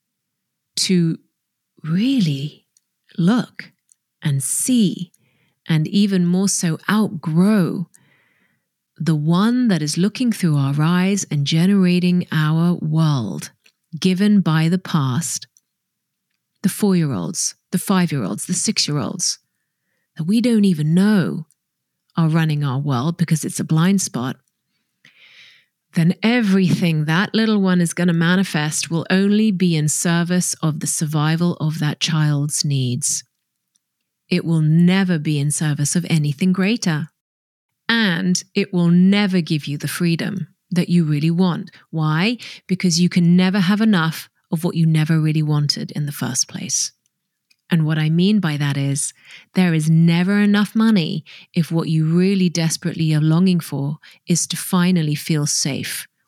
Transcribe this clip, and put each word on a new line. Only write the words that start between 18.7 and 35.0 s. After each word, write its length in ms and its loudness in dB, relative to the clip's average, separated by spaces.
that 80 -8
we 180 0
don't 240 4
even 300 2
know 500 2
are 120 2
running 360 0
our 160 -2
world 380 -2
because 280 0
it's 140 -8
a 40 -4
blind 380 2
spot, 360 -6
then 300 2
everything 840 2
that 300 0
little 260 2
one 180 2
is 140 0
gonna 200 0
manifest 760 0
will 220 -2
only 400 2
be 240 0
in 120 0
service 760 0
of 160 -2
the 80 -6
survival 720 0
of 200 -4
that 220 -4
child's 640 -2
needs. 580 -2
It 160 0
will 180 0
never 580 4